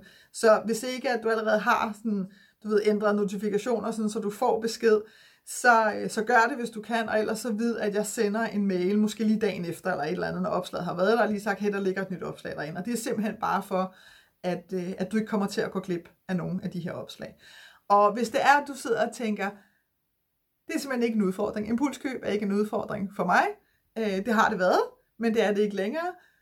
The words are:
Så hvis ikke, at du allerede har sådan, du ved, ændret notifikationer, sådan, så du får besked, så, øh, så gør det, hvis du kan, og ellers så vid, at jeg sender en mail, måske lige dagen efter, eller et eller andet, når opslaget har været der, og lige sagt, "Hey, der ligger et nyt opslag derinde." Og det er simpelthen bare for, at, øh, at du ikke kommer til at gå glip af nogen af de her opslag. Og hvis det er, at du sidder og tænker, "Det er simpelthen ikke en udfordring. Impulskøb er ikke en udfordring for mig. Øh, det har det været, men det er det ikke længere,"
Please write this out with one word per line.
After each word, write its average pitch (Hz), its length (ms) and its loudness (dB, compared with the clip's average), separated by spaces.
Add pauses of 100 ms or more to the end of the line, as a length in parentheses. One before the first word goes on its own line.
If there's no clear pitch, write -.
(320)
Så 214 320 6
hvis 220 180 -2
ikke, 254 280 -4
at 233 120 -2
du 220 60 0
allerede 220 300 2
har 220 380 0
sådan, 202 340 -4 (320)
du 208 60 -10
ved, 214 160 4
ændret 208 320 2
notifikationer, 208 720 -2
sådan, 220 200 -2
så 226 80 -6
du 202 120 -4
får 226 300 0
besked, 220 400 2 (460)
så, 226 480 4
øh, 202 160 -6
så 220 140 -4
gør 233 240 6
det, - 80 -4
hvis 233 140 -6
du 220 120 -12
kan, 226 260 -4
og 214 100 0
ellers 214 200 -2
så 240 140 -4
vid, 226 240 0
at 208 180 -2
jeg 208 120 0
sender 220 400 -2
en 202 200 -2
mail, 190 320 2
måske 214 260 2
lige 214 160 2
dagen 196 240 -2
efter, 170 260 -6
eller 147 140 -2
et 160 80 -2
eller 175 160 -4
andet, 175 140 -4
når 170 80 -2
opslaget 175 340 -4
har 170 120 -4
været 202 220 4
der, 226 40 4
og 208 60 2
lige 208 120 -2
sagt, 202 200 -4
"Hey, 202 120 0
der 196 80 -2
ligger 196 220 -2
et 190 80 -8
nyt 160 120 -8
opslag 151 340 -10
derinde." 160 220 -8
Og 185 60 -8
det 240 80 -4
er 233 40 -2
simpelthen 214 440 -4
bare 175 220 -2
for, 185 320 -2 (480)
at, 180 320 -4
øh, 185 240 -4
at 190 140 -4
du 220 40 -2
ikke 214 120 0
kommer 202 180 0
til 196 140 -4
at 208 100 -4
gå 190 100 -6
glip 175 280 -6 (200)
af 185 80 -2
nogen 165 240 -4
af 180 100 -6
de 180 100 -8
her 165 120 -8
opslag. - 440 -12 (520)
Og 202 240 6
hvis 220 180 -2
det 277 100 0
er, 285 220 6
at 285 60 -10
du 277 60 -10
sidder - 320 0
og - 80 -8
tænker, 202 360 -4 (1160)
"Det - 80 -6
er 311 40 0
simpelthen 262 240 -2
ikke 233 140 2
en 214 60 4
udfordring. 208 460 -2
Impulskøb 254 540 -2
er - 80 -4
ikke 208 160 0
en 196 60 0
udfordring 202 640 -2
for 180 80 -2
mig. 202 200 4 (540)
Øh, 202 280 -2
det 240 80 0
har 214 140 4
det 214 100 -2
været, 208 240 4 (360)
men 226 160 0
det 220 100 4
er 208 80 4
det 202 100 2
ikke 202 140 0
længere," 302 360 -2 (300)